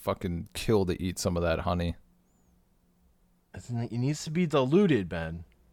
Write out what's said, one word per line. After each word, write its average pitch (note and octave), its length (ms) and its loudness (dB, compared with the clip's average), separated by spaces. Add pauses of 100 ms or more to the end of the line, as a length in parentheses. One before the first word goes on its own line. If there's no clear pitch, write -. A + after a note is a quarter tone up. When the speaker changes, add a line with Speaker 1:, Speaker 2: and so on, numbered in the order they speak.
Speaker 1:
fucking F#2 540 -4
kill G2+ 320 2
to F2 160 -2
eat F2+ 160 -4
some F2 180 -2
of E2+ 60 0
that E2 180 0
honey. F2 340 -2 (1600)
Speaker 2:
It's F#2+ 160 -14
n-, A#2+ 200 -4
it - 80 -12
needs C#3 260 -2
to E3+ 60 -8
be E3+ 160 2
diluted, C#3 600 4
Ben. E2+ 360 -6 (280)